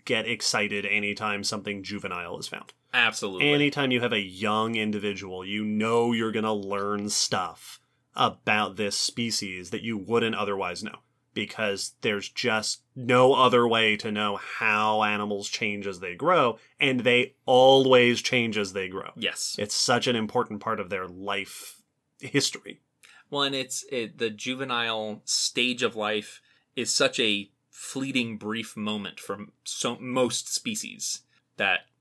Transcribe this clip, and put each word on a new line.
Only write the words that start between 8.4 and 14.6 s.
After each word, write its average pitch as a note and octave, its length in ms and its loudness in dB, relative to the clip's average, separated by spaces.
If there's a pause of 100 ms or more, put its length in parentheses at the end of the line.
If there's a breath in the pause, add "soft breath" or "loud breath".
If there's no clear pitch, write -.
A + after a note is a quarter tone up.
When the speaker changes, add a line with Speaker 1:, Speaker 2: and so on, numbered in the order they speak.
Speaker 1:
this G2+ 200 -2
species G2 720 -4
that G#2+ 140 -6
you A2+ 140 -4
wouldn't A2 380 0
otherwise F#2+ 480 -4
know, - 140 -10 (380)
because G2+ 680 -4
there's G#2 280 0
just A2 520 -2 (140)
no B2+ 400 8
other B2 320 6
way A2 300 4
to G#2+ 140 -4
know G#2 260 0 (200)
how G#2+ 460 2